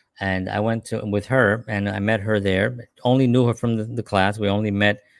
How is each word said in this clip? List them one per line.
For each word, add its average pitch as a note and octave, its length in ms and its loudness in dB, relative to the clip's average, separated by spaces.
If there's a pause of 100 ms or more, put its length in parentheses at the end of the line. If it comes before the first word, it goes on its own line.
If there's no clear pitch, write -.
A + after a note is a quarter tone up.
(200)
And F#2+ 280 -2
I G2+ 120 -4
went A2+ 260 -2
to, A2 180 -6
with G#2 220 -2
her, A#2 400 2
and G2+ 220 -2
I G2+ 100 -4
met G#2+ 220 0
her G#2+ 180 0
there. G2 500 0 (140)
Only C3 240 4
knew B2 200 4
her A#2 80 0
from A#2 220 -2
the, G#2+ 80 -4
the A2+ 180 -8
class. G2+ 360 0
We G2+ 100 -2
only G#2 220 0
met G2+ 300 2 (200)